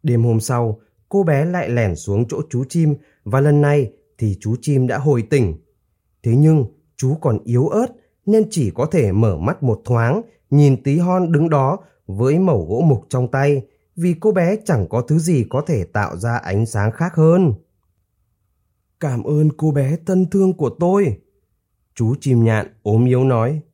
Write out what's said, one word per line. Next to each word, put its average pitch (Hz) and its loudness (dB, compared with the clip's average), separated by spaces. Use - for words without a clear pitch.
Đêm 120 2
hôm 117 2
sau, 117 -4
cô 196 0
bé 151 0
lại 175 -4
lẻn 113 0
xuống 104 -2
chỗ - -8
chú 123 -4
chim 151 0
và 131 0
lần 147 2
này 147 0
thì 104 -2
chú 107 -4
chim 131 0
đã 117 -2
hồi 135 0
tỉnh. 107 -2
Thế 117 2
nhưng 151 4
chú 135 -2
còn 110 -2
yếu 120 0
ớt 220 -2
nên 220 2
chỉ 120 -2
có 131 -4
thể 135 0
mở 101 2
mắt 123 -4
một 117 -2
thoáng, 120 0
nhìn 139 4
Tí 139 0
hon 180 0
đứng 165 2
đó 151 0
với 127 0
mẩu 139 0
gỗ 120 -2
mục 127 2
trong 123 -2
tay, 139 0
vì 175 -2
cô 214 0
bé 180 0
chẳng 110 0
có 117 -2
thứ 151 0
gì 156 0
có 131 -2
thể 117 -2
tạo 95 -6
ra 117 -4
ánh 101 -2
sáng 110 -2
khác 170 -6
hơn. 165 4
"Cảm 127 -4
ơn 151 2
cô 156 0
bé 139 0
thân 185 0
thương 190 2
của 147 -2
tôi," 175 0
chú 117 0
chim 120 2
nhạn 110 0
ốm 110 2
yếu 127 2
nói. 131 0